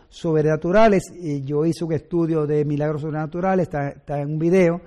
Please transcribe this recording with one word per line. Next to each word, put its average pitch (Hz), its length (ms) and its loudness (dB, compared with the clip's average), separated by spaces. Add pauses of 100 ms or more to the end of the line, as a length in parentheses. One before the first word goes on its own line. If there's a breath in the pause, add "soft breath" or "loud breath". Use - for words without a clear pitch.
sobrenaturales. 170 960 2 (120)
Y 147 280 -6
yo 147 240 -2
hice 165 180 -2
un 160 80 -4
estudio 160 540 -2
de 151 180 0
milagros 147 380 -2
sobrenaturales, 165 640 -2
está, 143 240 -4
está 143 320 -8
en 143 100 -6
un 156 80 -4
video, 170 480 2